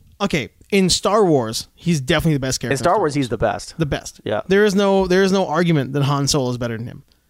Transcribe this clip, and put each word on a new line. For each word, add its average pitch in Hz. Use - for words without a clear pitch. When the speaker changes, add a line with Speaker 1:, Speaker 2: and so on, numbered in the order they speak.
Speaker 1:
Okay, 143
in 190
Star 208
Wars, 123
he's 170
definitely 156
the 135
best 127
character 127
Speaker 2:
In 131
Star 175
Speaker 1:
of 220
Speaker 2:
Wars, 147
Speaker 1:
all 143
Speaker 2:
he's 123
the 113
best. 101
Speaker 1:
The 160
best. -
Speaker 2:
Yeah. 107
Speaker 1:
There 196
is 202
no, 196
there 180
is 185
no 190
argument 151
that 143
Han 139
Solo 131
is 123
better 120
than 120
him. -